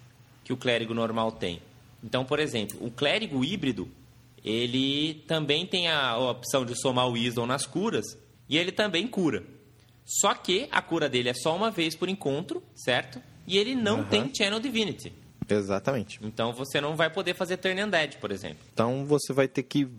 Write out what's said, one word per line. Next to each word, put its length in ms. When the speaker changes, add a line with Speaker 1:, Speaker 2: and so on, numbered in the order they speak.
Speaker 1:
que 80
o 60
clérigo 360
normal 380
tem. 300
Então, 220
por 140
exemplo, 460
o 60
clérigo 520
híbrido, 460
ele 840
também 380
tem 240
a 280
opção 480
de 140
somar 280
o 60
Wisdom 320
nas 200
curas, 400
e 80
ele 140
também 360
cura. 360
Só 280
que 380
a 100
cura 280
dele 200
é 40
só 220
uma 160
vez 240
por 120
encontro, 560
certo? 460
E 120
ele 180
não 260
Speaker 2:
Aham. 80
Speaker 1:
tem 260
Channel 240
Divinity. 540
Speaker 2:
Exatamente. 720
Speaker 1:
Então, 320
você 280
não 160
vai 120
poder 240
fazer 240
Turn 240
Undead, 360
por 140
exemplo. 260
Speaker 2:
Então, 320
você 260
vai 160
ter 160
que 240